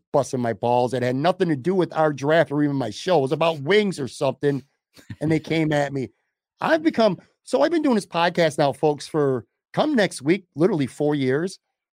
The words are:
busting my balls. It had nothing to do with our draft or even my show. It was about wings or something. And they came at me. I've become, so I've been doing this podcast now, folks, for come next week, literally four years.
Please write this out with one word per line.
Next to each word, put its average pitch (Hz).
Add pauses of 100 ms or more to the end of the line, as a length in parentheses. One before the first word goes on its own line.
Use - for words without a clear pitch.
(140)
busting 135
my 117
balls. 120
It 127
had 123
nothing 175
to 156
do 135
with 170
our 156
draft 147
or 151
even 143
my 120
show. 180
It -
was 135
about 160
wings 190
or 131
something. 139 (560)
And 156
they 156
came 156
at 143
me. 131 (500)
I've 311
become, 220 (260)
so 269
I've 311
been 330
doing 277
this 196
podcast 170
now, 143
folks, 151
for 135 (280)
come 285
next 196
week, 175 (100)
literally 156
four 147
years. 143 (360)